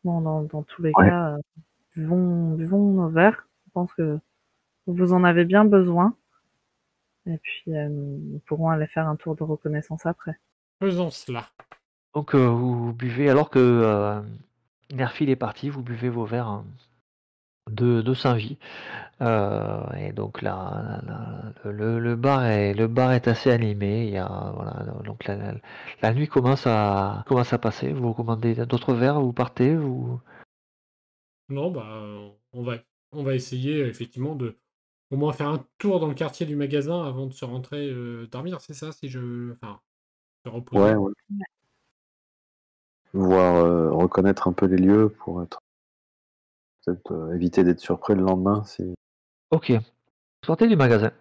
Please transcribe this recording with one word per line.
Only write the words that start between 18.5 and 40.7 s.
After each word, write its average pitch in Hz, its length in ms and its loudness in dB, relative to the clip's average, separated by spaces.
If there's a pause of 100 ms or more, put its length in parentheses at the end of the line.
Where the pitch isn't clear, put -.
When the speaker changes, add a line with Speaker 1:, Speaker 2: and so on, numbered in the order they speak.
Speaker 4:
Euh, 104 640 0 (140)
et 50 140 -8
donc 104 280 -8
là, 98 640 -8
là, 110 480 -12 (120)
le, 104 80 -8
le, 110 280 -2
le 117 160 0
bar 135 280 2
est, 104 280 2
le 110 140 0
bar 127 260 2
est 120 160 2
assez 120 220 2
animé. 107 560 0
Il 98 80 -6
y - 20 -4
a, 98 380 -6
voilà, 104 320 -10 (180)
donc 104 220 -12
la, 101 100 -6
la, 104 180 -8 (460)
la 113 140 2
nuit 147 140 0
commence 131 380 2
à, 104 600 2
commence 123 260 2
à 117 60 0
passer. 127 340 -2
Vous 123 160 -2
recommandez 113 460 -2 (100)
d'autres 123 300 0
verres, 135 260 2
vous 123 140 0
partez, 127 420 2
vous ? 127 420 -6 (1300)
Speaker 3:
Non, 143 200 -4
bah, 127 140 -8 (680)
on 123 80 -10
va, 120 140 -4 (360)
on 147 100 -10
va 135 120 -2
essayer, 131 460 -4
effectivement, 123 540 -6
de 120 220 -6 (540)
au 135 60 -4
moins 147 160 0
faire 143 160 -4
un 151 160 -4 (140)
tour 190 220 0
dans 156 80 0
le 139 60 -4
quartier 160 320 -6
du 147 80 -6
magasin 147 500 -2
avant 135 220 -6
de 131 60 -10
se - 120 -14
rentrer, 131 440 -8
euh, 120 420 -10
dormir, 151 300 -10
c'est 151 140 -20
ça, 156 180 -12
si 143 160 -14
je, 120 440 -10
enfin, 107 280 -16 (640)
se 120 60 -12
reposer. 117 320 2